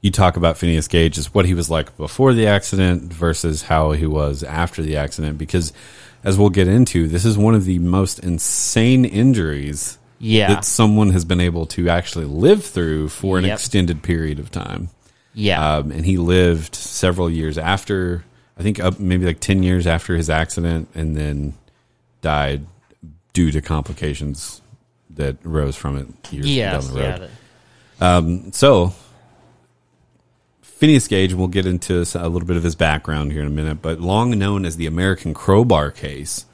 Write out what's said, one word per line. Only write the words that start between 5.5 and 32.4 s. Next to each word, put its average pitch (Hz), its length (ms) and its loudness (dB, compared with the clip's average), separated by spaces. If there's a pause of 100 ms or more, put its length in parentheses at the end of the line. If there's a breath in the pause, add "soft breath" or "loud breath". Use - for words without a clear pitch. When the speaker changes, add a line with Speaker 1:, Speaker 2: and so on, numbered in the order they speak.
Speaker 1:
as 98 160 0
we'll 104 120 6
get 90 180 4
into, 92 400 4
this 87 160 -2
is 113 120 2
one 110 200 4
of 98 80 2
the 92 160 0
most 92 400 0
insane 113 840 2
injuries 80 960 0 (220)
Speaker 2:
Yeah. 110 340 4
Speaker 1:
that 101 100 -4
someone 107 460 4
has 90 140 2
been 90 160 0
able 85 280 -2
to 85 200 -2
actually 85 380 -2
live 117 380 4
through 78 440 -2
for 95 300 -2
an 90 80 0
Speaker 2:
Yep. 104 80 0
Speaker 1:
extended 87 500 -2
period 80 340 -2
of - 140 -12
time. - 380 -8 (440 soft breath)
Speaker 2:
Yeah. 85 440 0
Speaker 1:
Um, 73 120 -4
and 80 160 -4
he 95 120 2
lived 87 580 2
several 90 520 -2
years 80 300 -4
after, 90 640 -2 (340 soft breath)
I - 60 -10
think 104 160 -2
up 92 220 -2
maybe, 92 260 0
like, 82 140 -2
ten 95 240 2
years 90 240 2
after 82 260 0
his 82 160 -2
accident, 82 640 -2
and 80 220 -4
then 73 380 -6 (680)
died 71 440 -2 (680)
due 82 180 2
to 76 100 -2
complications 73 1000 -8 (500)
that 69 340 -6
arose 73 300 -2
from 69 220 -6
it 69 100 -8 (260)
years 71 220 -6
Speaker 2:
Yes, 95 300 -2
Speaker 1:
down 65 100 -8
the 67 60 -4
road. 67 80 -2
Speaker 2:
yeah, - 180 -10 (720 soft breath)
that 90 80 2 (120)
Speaker 1:
Um, 87 340 -2
so, 98 400 4 (1700 soft breath)
Phineas - 460 4
Gage, 95 240 2
we'll 92 160 0
get 92 180 -2
into 90 360 0
s-, - 120 -6
a 85 140 -4
little 85 180 -4